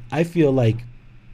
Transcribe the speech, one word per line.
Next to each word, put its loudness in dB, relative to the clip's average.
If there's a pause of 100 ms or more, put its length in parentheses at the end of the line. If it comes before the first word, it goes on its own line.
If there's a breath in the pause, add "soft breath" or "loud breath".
(120)
I 0
feel 2
like 0 (500)